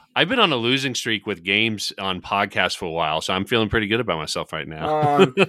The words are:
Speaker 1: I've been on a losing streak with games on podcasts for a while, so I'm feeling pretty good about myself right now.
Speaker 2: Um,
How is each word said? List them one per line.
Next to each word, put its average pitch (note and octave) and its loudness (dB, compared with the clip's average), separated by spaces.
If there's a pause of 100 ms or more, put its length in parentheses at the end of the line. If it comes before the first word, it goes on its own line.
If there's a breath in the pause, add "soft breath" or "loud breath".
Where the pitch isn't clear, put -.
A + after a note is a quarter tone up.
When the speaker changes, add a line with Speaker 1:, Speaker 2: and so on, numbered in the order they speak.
(140 soft breath)
Speaker 1:
I've D#3 2
been B3+ 0
on G3 4
a C3+ 2
losing B2+ 2
streak A2 -2
with F#2 -4
games G#2 0
on F#2+ -4
podcasts G2+ 0
for - -8
a E2+ -4
while, D#2+ 0
so - -4
I'm F#2+ 0
feeling A2+ 2
pretty A2 0
good A2 0
about F#2+ -2
myself D#2 -6
right D#2 -6
now. C#3+ 0
Speaker 2:
Um, C3+ 2 (140)